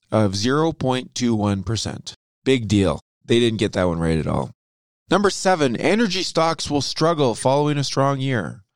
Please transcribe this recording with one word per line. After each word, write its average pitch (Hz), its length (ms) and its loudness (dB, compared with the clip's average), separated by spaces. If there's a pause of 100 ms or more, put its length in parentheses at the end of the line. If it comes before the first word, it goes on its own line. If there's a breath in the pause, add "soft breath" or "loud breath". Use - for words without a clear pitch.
(120)
of 104 240 2
zero 139 360 0
point 127 420 -4
two 120 220 0
one 101 260 0
percent. - 540 -6 (280)
Big 131 240 2
deal. 95 320 2 (240)
They 120 160 2
didn't 113 200 2
get 101 140 -2
that 92 140 0
one 82 120 -2
right 82 180 0
at 78 80 -2
all. 73 240 -2 (600)
Number 196 180 2
seven, 156 460 0
energy 185 480 0
stocks 160 440 -2
will 143 140 0
struggle 147 540 0
following 147 420 0
a 143 60 -2
strong 139 360 0
year. 110 440 -4 (120)